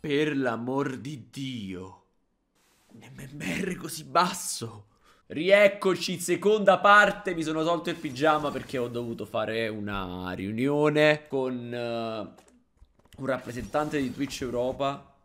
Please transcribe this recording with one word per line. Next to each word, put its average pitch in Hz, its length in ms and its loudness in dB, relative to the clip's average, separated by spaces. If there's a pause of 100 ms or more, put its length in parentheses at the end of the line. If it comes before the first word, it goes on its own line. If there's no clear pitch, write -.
Per 147 340 0
l'amor 127 600 -2
di 113 340 -12
Dio, 98 760 -10 (800)
un - 260 -20
M 135 220 -16
M 165 260 -4
R 180 140 -4
così 156 260 -10
basso. 135 840 -2 (400)
Rieccoci, 190 920 4
seconda 190 600 4
parte. 196 560 6
Mi 165 100 -4
sono 156 180 -2
tolto 165 260 0
il 170 60 -4
pigiama 147 560 2
perché 131 280 -6
ho 120 100 -2
dovuto 117 380 -6
fare 110 420 -2
una 98 680 -6
riunione 147 920 2
con, 127 440 -4
eh, 120 60 -6 (1400)
un 135 80 -8
rappresentante 131 760 -4
di 123 100 -2
Twitch 135 280 -6
Europa. 131 680 -2 (180)